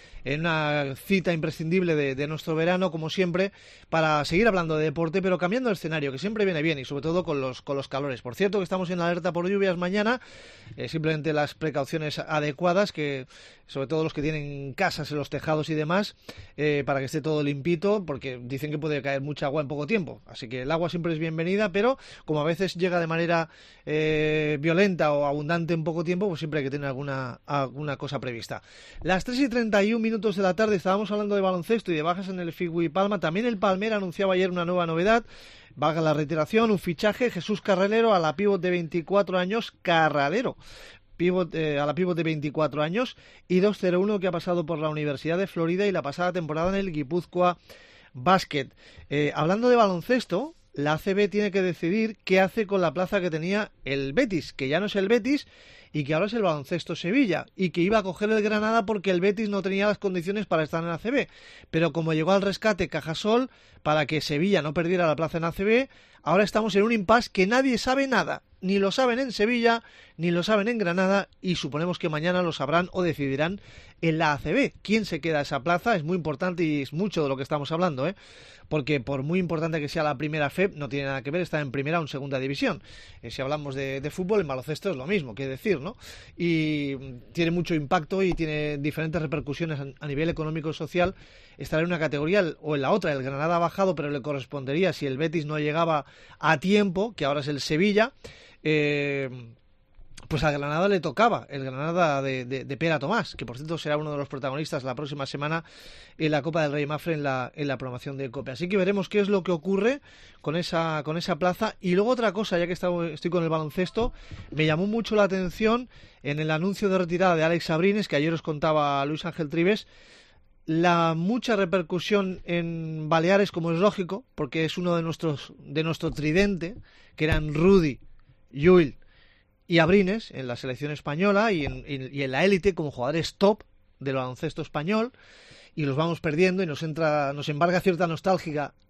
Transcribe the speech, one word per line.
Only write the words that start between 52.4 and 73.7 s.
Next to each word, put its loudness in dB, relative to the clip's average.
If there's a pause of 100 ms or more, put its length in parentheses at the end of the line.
hace 2
con 0
la 0
plaza 0
que 0
tenía -2 (120)
el -4
Betis, 0
que -4
ya 2
no -2
es -2
el 0
Betis 2 (440)
y -4
que -2
ahora 2
es -6
el 0
Baloncesto -2
Sevilla, 0 (100)
y 2
que -2
iba 4
a 4
coger -2
el 2
Granada 2
porque -2
el 4
Betis 2
no -2
tenía 0
las 2
condiciones -2
para 2
estar -2
en -4
A -4
C -4
B. 0 (420)
Pero 2
como 0
llegó 2
al 4
rescate 0
Cajasol 0 (340)
para 4
que -2
Sevilla 2
no -4
perdiera 2
la 4
plaza -2
en -2
A -2
C -4
B, 4 (340)
ahora 4
estamos 0
en 6
un 4
impasse 2
que 2
nadie 2
sabe 2
nada. 0 (180)
Ni 0
lo 2
saben 2
en -2
Sevilla, 2 (340)
ni 0
lo 2
saben 2
en -2
Granada, 2 (120)
y 0
suponemos -4
que -2
mañana 0
lo 0
sabrán 0
o -2
decidirán 0 (420)